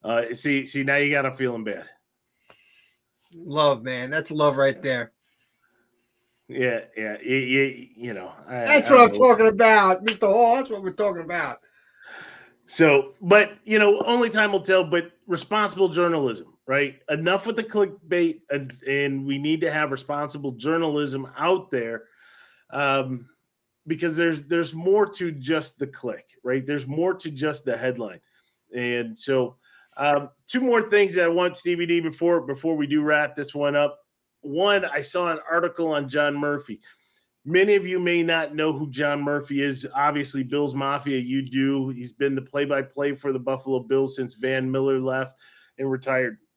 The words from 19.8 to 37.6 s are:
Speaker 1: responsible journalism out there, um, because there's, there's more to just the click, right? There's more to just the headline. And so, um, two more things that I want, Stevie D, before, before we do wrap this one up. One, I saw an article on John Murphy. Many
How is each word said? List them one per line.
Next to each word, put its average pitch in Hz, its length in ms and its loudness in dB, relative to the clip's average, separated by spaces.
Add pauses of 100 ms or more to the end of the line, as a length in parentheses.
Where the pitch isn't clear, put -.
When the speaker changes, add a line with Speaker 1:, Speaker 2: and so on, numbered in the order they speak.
Speaker 1:
responsible 143 600 -6
journalism 147 840 -2
out 185 360 -2
there, 117 320 -6 (680)
um, 131 580 -2 (600)
because 160 280 -4
there's, 160 280 0
there's 165 300 -2
more 190 320 2
to 180 260 -6
just 151 460 -4
the 139 80 -4
click, 120 400 -10 (180)
right? 127 220 -2
There's 139 220 -6
more 165 260 0
to 180 160 -8
just 147 360 -6
the 120 120 -2
headline. 117 420 -6 (560)
And 120 420 -4
so, 127 400 -2 (400)
um, 143 320 0 (180)
two 254 120 -4
more 240 220 4
things 208 340 2
that 175 100 4
I - 20 4
want, 180 280 2
Stevie 175 300 -2
D, 170 160 2
before, 165 400 0
before 143 340 -4
we 147 120 -2
do 147 160 2
wrap 147 320 2
this 143 180 -8
one 143 220 0
up. 147 240 0 (420)
One, 180 440 0
I 147 160 -4
saw 175 300 -2
an 156 80 -4 (100)
article 170 440 0
on 143 160 -2
John 147 260 0
Murphy. 147 460 -4 (640)
Many 190 300 4